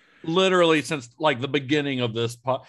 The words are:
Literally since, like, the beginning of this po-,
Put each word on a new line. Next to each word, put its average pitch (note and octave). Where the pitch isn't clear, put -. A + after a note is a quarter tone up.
Literally E3+
since, C3+
like, D3
the C#3+
beginning C#3
of A#2
this A#2
po-, B2+